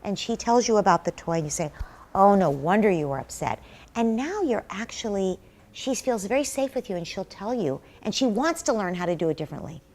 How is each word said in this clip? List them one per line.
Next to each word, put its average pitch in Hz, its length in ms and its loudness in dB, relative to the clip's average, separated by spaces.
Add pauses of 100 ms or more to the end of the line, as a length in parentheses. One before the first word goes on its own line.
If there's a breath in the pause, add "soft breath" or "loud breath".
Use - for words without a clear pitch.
and 202 160 -4
she - 180 -4
tells 233 320 2
you 220 100 4
about 190 260 4
the 170 80 -2
toy, - 220 -6
and 165 100 0
you 151 60 -6
say, 151 200 -4 (440 loud breath)
Oh, 196 200 8
no 185 160 6
wonder 175 400 4
you 156 180 2
were 139 100 -4
upset. - 420 -6 (340 loud breath)
And 226 220 2
now 339 260 -2
you're 247 280 0
actually, 196 680 -4 (340 soft breath)
she - 220 -4
feels 226 320 -2
very 262 180 0
safe 269 300 -4
with 247 140 -6
you, 190 80 -4
and 175 100 -4
she'll - 180 -8
tell 214 300 -8
you, 151 260 -2 (220 loud breath)
and - 120 -4
she 269 120 2
wants 269 360 0
to 302 100 0
learn 190 220 -2
how 180 120 -4
to 170 100 0
do 160 120 0
it 151 80 0
differently. 151 460 -10 (120)